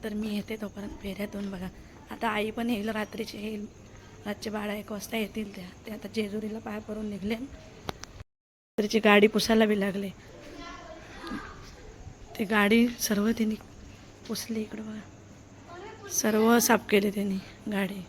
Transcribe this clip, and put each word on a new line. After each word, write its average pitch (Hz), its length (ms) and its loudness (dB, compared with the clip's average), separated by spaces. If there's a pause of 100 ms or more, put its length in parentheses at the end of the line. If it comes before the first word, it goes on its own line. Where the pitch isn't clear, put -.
तर 214 100 -4
मी 214 220 -2
येते 208 260 -4
तोपर्यंत 202 300 -8 (120)
बेऱ्यातून. 202 480 -6
बघा, 185 160 -6 (440)
आता 220 180 -2
आई 214 220 -2
पण 233 180 -2
येईल, 220 200 0
रात्रीची 214 480 -6
येईल, 208 280 -6 (600)
रातचे 208 240 -6
बारा 208 240 -4
एक 208 180 -8
वाजता 208 260 -6
येतील 208 380 -4
त्या. 180 100 -10 (200)
ते 226 60 -10
आता 208 240 -10
जेजुरीला 214 440 -4
पाया 214 200 -6
पडून 214 300 -6
निघले. 202 260 -2
रात्रीची - 1600 -4
गाडी 208 280 10
पुसायला 220 380 6
बी 208 140 2
लागले, 196 300 -2 (2250)
ते 226 40 2
गाडी 214 440 6 (140)
सर्व 208 300 2
त्यांनी 220 240 2 (720)
पुसली. 220 340 -4
इकडं 214 220 -8
बघा, - 1300 -14
सर्व 220 500 6
साफ 214 300 6
केले 208 220 4
त्यांनी 196 260 -2 (340)
गाडी. 196 380 -2